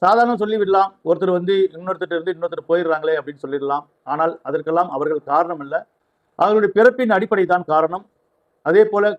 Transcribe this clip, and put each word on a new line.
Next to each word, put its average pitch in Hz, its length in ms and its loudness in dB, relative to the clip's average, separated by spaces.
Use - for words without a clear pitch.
சாதாரண 233 400 4
சொல்லிவிடலாம், 196 480 0
"ஒருத்தர் 175 340 0
வந்து 180 160 -2
இன்னொருத்தர் 180 400 -8
இருந்து 170 180 -4
இன்னொருத்தர் 165 360 -8
போயிடுறாங்களே" 160 480 0
அப்படின்னு 143 260 -12
சொல்லிடலாம். 139 400 -4
ஆனால் 160 300 0
அதற்கெல்லாம் 160 540 -2
அவர்கள் 147 360 -4
காரணம் 165 320 0
அல்ல, 139 100 -10
அவர்களுடைய 208 380 2
பிறப்பின் 233 400 4
அடிப்படை 196 300 0
தான் 175 260 0
காரணம். 160 320 0
அதே 180 160 6
போல 208 260 2